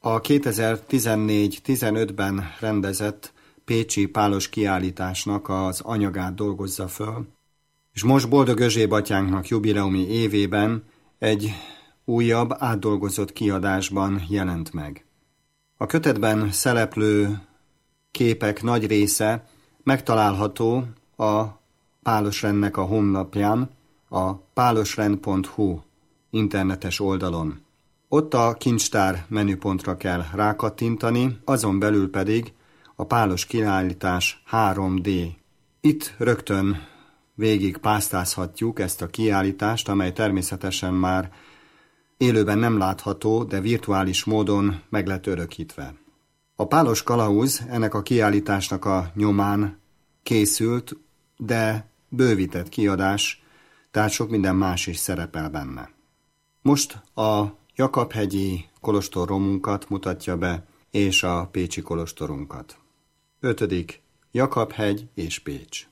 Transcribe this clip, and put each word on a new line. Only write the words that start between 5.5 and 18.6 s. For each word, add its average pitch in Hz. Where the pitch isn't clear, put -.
anyagát 95
dolgozza 98
föl, 107
és -
most 123
Boldog 127
Özséb 110
atyánknak 95
jubileumi 101
évében 107
egy 107
újabb, 117
átdolgozott 101
kiadásban 98
jelent 90
meg. 73
A -
kötetben 110
szereplő 107
képek 110